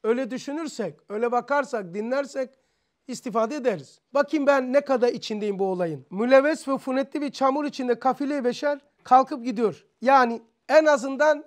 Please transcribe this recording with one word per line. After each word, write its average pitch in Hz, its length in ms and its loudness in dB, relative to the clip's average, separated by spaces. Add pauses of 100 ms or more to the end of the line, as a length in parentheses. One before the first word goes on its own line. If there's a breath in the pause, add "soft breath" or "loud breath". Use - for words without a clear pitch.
Öyle 240 280 -2
düşünürsek, 262 760 -8
öyle 226 240 -4
bakarsak, 240 640 -4
dinlersek 254 560 -6 (560)
istifade 233 500 -4
ederiz. 214 440 -6 (140)
Bakayım 285 320 0
ben 262 260 2
ne 285 80 4
kadar 254 280 0
içindeyim 208 500 -4
bu 196 60 0
olayın. 175 460 -4
Mülevves 269 580 2
ve 269 100 -2
funetli 269 420 -4
bir 285 120 -6
çamur 269 320 0
içinde 247 340 -4
kafile-i 269 460 -2
beşer 285 340 -2 (260)
kalkıp 262 400 4
gidiyor. 214 420 -4 (160)
Yani 247 400 4 (260)
en 311 160 6
azından 294 640 2